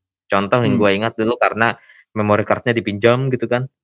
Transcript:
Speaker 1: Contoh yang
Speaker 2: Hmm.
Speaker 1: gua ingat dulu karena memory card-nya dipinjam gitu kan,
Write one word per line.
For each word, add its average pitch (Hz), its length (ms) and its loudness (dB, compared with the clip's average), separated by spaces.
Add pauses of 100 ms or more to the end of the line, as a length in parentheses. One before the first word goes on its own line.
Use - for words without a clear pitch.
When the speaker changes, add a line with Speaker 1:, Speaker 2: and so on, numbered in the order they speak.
(260)
Speaker 1:
Contoh 101 400 0
yang 110 80 2
Speaker 2:
Hmm. 117 80 2
Speaker 1:
gua 104 80 4
ingat 104 240 -2
dulu 113 240 -2
karena 110 400 0 (340)
memory 104 320 0
card-nya 113 320 -2
dipinjam 117 560 0
gitu 120 160 -4
kan, 123 240 -4 (120)